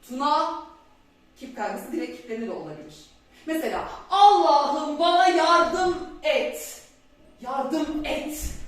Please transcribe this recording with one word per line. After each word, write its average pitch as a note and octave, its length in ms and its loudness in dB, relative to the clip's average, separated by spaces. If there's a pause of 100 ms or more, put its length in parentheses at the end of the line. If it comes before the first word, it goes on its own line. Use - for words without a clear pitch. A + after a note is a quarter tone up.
Tuna, D4 540 0 (720)
kip - 200 -18
kayması G#3 360 -8
direkt - 240 -6
kiplerinde A3+ 300 -8
de F#3 60 -8
olabilir. - 420 -14 (520)
Mesela, D#4+ 420 -4 (220)
"Allah'ım D#4+ 880 4
bana F4 300 4
yardım E4+ 680 2 (260)
et." - 600 -2 (580)
Yardım C#4 640 -4
et. D4+ 340 -6 (300)